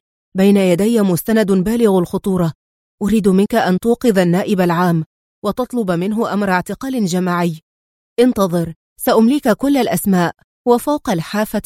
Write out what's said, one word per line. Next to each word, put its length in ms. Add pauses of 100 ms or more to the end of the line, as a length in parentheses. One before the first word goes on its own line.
(380)
بين 200
يدي 440
مستند 500
بالغ 480
الخطورة. 540 (480)
أريد 260
منك 280
أن 240
توقظ 400
النائب 420
العام 420 (420)
وتطلب 460
منه 420
أمر 180
اعتقال 540
جماعي. 540 (600)
انتظر، 540 (260)
سأمليك 500
كل 280
الأسماء. 580 (320)
وفوق 420
الحافة 560